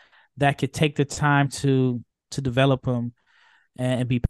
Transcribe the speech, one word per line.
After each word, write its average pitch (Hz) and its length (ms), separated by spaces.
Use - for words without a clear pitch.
that 139 220
could 135 160
take 151 220
the 139 100
time 143 420
to, 131 540
to 143 100
develop 135 420
him 120 300
and, 127 220
and 123 80
be 123 220